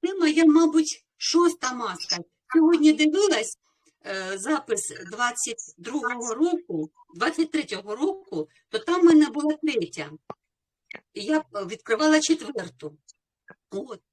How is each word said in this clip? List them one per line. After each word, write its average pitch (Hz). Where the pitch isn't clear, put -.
Це 359
моя, 330
мабуть, 311
шоста 285
маска. 208
Сьогодні 311
дивилась, 302
е, 190
запис 233
двадцять 240
другого 240
року, 269
двадцять 311
третього 208
року, 311
то 440
там 349
в 339
мене 302
була 302
третя. 185
І 208
я, 302
е, 208
відкривала 233
четверту. 196
От. 196